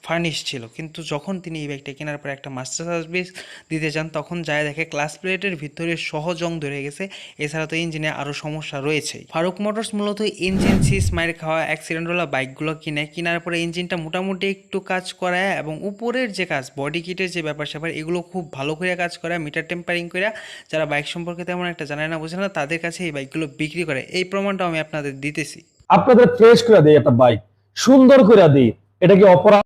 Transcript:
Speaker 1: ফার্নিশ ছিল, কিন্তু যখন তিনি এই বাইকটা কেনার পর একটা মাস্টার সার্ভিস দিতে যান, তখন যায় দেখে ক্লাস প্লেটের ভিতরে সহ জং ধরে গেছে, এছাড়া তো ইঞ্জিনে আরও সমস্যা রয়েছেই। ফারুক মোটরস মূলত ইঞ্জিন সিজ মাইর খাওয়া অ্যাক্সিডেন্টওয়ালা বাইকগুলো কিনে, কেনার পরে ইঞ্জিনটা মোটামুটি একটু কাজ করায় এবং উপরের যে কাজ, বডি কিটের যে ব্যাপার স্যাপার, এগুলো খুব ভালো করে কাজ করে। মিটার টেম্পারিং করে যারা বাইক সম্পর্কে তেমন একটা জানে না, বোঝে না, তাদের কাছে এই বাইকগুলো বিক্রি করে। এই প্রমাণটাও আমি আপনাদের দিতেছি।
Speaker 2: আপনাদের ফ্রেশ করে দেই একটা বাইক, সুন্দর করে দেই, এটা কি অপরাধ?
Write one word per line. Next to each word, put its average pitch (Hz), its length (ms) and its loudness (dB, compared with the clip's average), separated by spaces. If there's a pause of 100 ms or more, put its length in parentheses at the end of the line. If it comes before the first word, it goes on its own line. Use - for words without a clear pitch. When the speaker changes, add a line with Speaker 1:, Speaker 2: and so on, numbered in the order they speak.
Speaker 1:
ফার্নিশ 165 420 -4
ছিল, 117 300 -10
কিন্তু 156 280 -14
যখন 156 360 -8
তিনি 160 200 -12
এই 147 80 -8
বাইকটা 139 260 -12
কেনার 147 240 -10
পর 143 120 -12
একটা 135 200 -12
মাস্টার 131 360 -10
সার্ভিস 170 480 -6 (360)
দিতে 156 220 -4
যান, 156 180 -6
তখন 165 340 -8
যায় 151 200 -2
দেখে 151 220 -6
ক্লাস 156 320 -6
প্লেটের 185 380 -6
ভিতরে 160 420 -8
সহ 165 360 -6
জং 170 260 -6
ধরে 143 240 -8
গেছে, 147 260 -10 (280)
এছাড়া 151 280 -6
তো 160 100 -8
ইঞ্জিনে 156 340 -4
আরও 143 240 -8
সমস্যা 151 480 -8
রয়েছেই। 147 480 -4
ফারুক 180 320 -4
মোটরস 214 320 -6
মূলত 208 280 -4
ইঞ্জিন 190 600 0
সিজ 190 300 2
মাইর 170 200 -2
খাওয়া 160 320 -4
অ্যাক্সিডেন্টওয়ালা 165 600 -4
বাইকগুলো 139 500 -6
কিনে, 151 300 -6
কেনার 170 340 -6
পরে 170 220 -4
ইঞ্জিনটা 175 360 -6
মোটামুটি 185 520 -4
একটু 196 300 -8
কাজ 185 340 -6
করায় 180 440 -2
এবং 151 240 -8
উপরের 226 500 -6
যে 180 140 -4
কাজ, 139 320 -6
বডি 151 240 -4
কিটের 180 300 -8
যে 175 100 -6
ব্যাপার 151 240 -8
স্যাপার, 160 240 -10
এগুলো 160 320 -6
খুব 175 300 -12
ভালো 143 240 -6
করে 180 200 -4
কাজ 175 220 -6
করে। 170 200 -6
মিটার 160 300 -8
টেম্পারিং 175 420 -6
করে 190 220 -4 (400)
যারা 156 140 -2
বাইক 147 200 -4 (100)
সম্পর্কে 175 280 -8
তেমন 180 220 -6
একটা 165 200 -8
জানে 147 220 -6
না, 160 100 -6
বোঝে 160 200 -10
না, 196 100 -4
তাদের 165 320 -4
কাছে 170 240 -8
এই 165 80 -6
বাইকগুলো 147 360 -8 (100)
বিক্রি 156 260 -6
করে। 139 180 -4
এই 185 220 -6
প্রমাণটাও 196 440 -4
আমি 160 120 -4
আপনাদের 143 420 -8
দিতেছি। 147 400 -8 (280)
Speaker 2:
আপনাদের 240 380 6
ফ্রেশ 226 360 8
করে 202 180 8
দেই 151 140 8
একটা 143 140 4
বাইক, 120 300 6 (360)
সুন্দর 262 520 8
করে 202 220 10
দেই, 131 220 6 (300)
এটা 185 140 8
কি 190 80 8
অপরাধ? 202 420 8